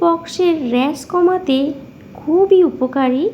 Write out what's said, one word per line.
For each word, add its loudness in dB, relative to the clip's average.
পক্সের -2
র্যাশ -2
কমাতে 0
খুবই 4
উপকারী -2